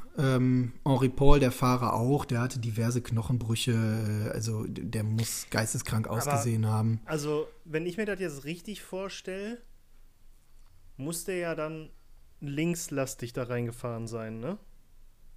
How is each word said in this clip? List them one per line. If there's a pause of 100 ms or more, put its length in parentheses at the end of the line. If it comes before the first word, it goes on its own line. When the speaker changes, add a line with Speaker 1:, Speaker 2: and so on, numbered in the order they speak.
(180)
Speaker 1:
Ähm, (120)
Henri
Paul,
der
Fahrer
auch,
der
hatte
diverse
Knochenbrüche.
Äh,
also
d-,
der
muss
geisteskrank
Speaker 2:
Aber
Speaker 1:
ausgesehen
haben.
Speaker 2:
also, (160)
wenn
ich
mir
das
jetzt
richtig
vorstelle, (1400)
muss
der
ja
dann (520)
linkslastig
da
reingefahren
sein,
ne? (800)